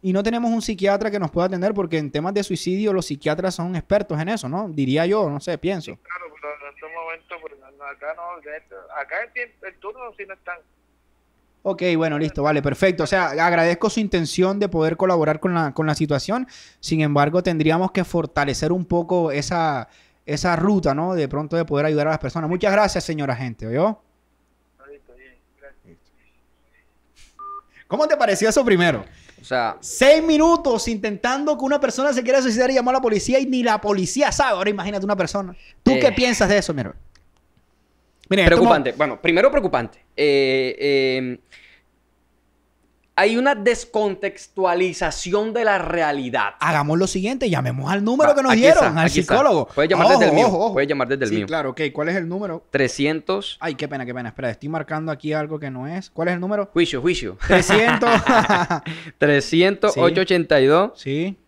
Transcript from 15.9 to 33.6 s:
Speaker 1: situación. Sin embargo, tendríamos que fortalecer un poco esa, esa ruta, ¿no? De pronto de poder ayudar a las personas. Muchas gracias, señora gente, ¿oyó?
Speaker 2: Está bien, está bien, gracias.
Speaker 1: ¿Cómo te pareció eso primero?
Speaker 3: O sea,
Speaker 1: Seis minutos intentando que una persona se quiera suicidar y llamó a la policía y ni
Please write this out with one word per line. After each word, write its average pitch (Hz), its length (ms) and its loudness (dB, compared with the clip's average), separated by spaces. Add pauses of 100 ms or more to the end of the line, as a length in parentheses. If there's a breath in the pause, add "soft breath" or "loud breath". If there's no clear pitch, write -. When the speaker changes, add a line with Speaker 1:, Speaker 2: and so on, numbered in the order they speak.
Speaker 1:
situación. 156 500 -2 (360 loud breath)
Sin 160 200 -2
embargo, 147 400 2
tendríamos 170 500 0
que 190 120 -2
fortalecer 151 680 -2
un 180 140 -2
poco 170 460 0
esa, 147 560 -4 (400 soft breath)
esa 156 280 -2
ruta, 170 380 2
¿no? 170 220 -2
De 151 120 -2
pronto 147 280 -6
de 165 100 0
poder 151 220 0
ayudar 151 200 0
a 156 40 0
las 156 80 -2
personas. 151 320 -6
Muchas 185 200 0
gracias, 196 320 2
señora 143 320 -4
gente, 117 300 -10
¿oyó? 160 340 0 (760)
Speaker 2:
Está 139 100 -20
bien, 143 140 -20
está 127 140 -20
bien, 127 220 -20 (220)
gracias. 87 380 -20 (1900 soft breath)
Speaker 1:
¿Cómo 294 200 -2
te 311 80 2
pareció 220 340 0
eso 262 140 2
primero? 175 400 2 (380 soft breath)
Speaker 3:
O - 20 -20
sea, 120 360 -2
Speaker 1:
Seis 302 440 4
minutos 320 640 2
intentando 240 680 -2
que 262 80 -6
una 277 140 0
persona 262 340 0
se 247 80 0
quiera 254 220 2
suicidar 247 260 2
y 269 60 0
llamó 247 160 2
a - 20 2
la 262 80 2
policía 240 380 0
y 269 80 -2
ni 254 160 0